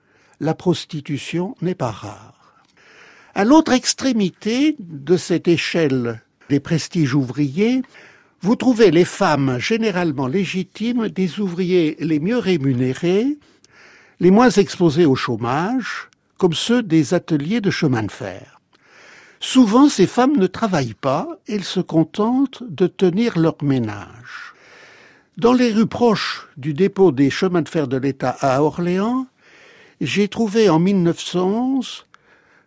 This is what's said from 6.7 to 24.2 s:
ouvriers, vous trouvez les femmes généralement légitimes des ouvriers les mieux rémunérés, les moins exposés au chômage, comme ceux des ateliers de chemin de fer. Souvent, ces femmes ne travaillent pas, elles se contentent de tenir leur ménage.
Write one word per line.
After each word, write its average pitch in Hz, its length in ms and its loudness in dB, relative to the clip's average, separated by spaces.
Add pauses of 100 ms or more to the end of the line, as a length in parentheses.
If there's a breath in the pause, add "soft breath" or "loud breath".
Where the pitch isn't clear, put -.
ouvriers, 147 680 0 (580 loud breath)
vous 202 140 2
trouvez 226 380 4
les 170 120 6
femmes 139 540 0
généralement 175 720 -2
légitimes 202 800 -4
des 180 320 -4
ouvriers 175 580 0
les 156 220 -2
mieux 214 180 -2
rémunérés, 175 960 0 (840 soft breath)
les 175 100 6
moins 233 200 6
exposés 175 540 2
au 135 120 4
chômage, 143 920 -4 (300)
comme 175 160 2
ceux 240 300 0
des 160 280 2
ateliers 170 480 -2
de 190 100 0
chemin 127 340 0
de 101 80 -8
fer. - 480 -14 (800 loud breath)
Souvent, 254 480 4
ces 190 200 2
femmes 262 280 2
ne 185 120 2
travaillent 147 460 -2
pas, 147 340 -4 (180)
elles 208 160 -6
se - 160 -6
contentent 214 880 -2
de 175 200 -2
tenir 190 500 0
leur 160 240 0
ménage. 117 920 -6 (840 loud breath)